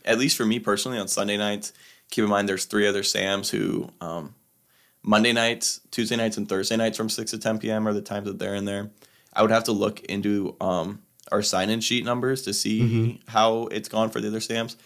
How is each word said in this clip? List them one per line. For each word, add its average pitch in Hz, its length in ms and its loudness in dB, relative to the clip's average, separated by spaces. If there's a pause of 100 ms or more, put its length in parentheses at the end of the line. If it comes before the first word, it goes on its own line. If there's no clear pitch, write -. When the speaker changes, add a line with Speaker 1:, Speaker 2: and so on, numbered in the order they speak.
Speaker 1:
at 113 120 4
least 131 200 2
for 120 80 2
me 110 140 4
personally, 110 380 0
on 98 100 -4
Sunday 104 300 0
nights, 104 360 -2 (360)
keep - 140 0
in 104 60 4
mind 101 180 4
there's 95 180 0
three 104 220 2
other 98 160 2
sams 98 460 0
who, 95 400 -2 (100)
um, 85 360 -8 (680)
Monday 110 300 4
nights, 117 480 0 (100)
Tuesday 117 240 0
nights, 113 220 0
and 101 100 -4
Thursday 98 300 0
nights 113 180 0
from 113 140 -2
six 110 220 -6
to 113 60 -4
ten 110 220 -2
P 110 100 -4
M 110 180 0
are 107 60 2
the 104 80 -2
times 101 260 -6
that 98 120 -6
they're 98 160 -4
in 101 100 -2
there. 101 260 -6 (420)
I - 80 2
would 110 100 6
have 113 140 4
to 120 60 0
look 104 340 0
into, 101 560 -2
um, 92 380 -2 (320)
our 104 100 2
sign-in 104 400 0
sheet 120 240 0
numbers 123 380 -2
to 101 100 -4
see 110 280 0
Speaker 2:
Mm-hmm. 117 300 2 (200)
Speaker 1:
how 113 400 4
it's 107 180 -6
gone 110 200 2
for 113 120 -4
the 107 60 -2
other 107 120 -4
sams. 113 460 -4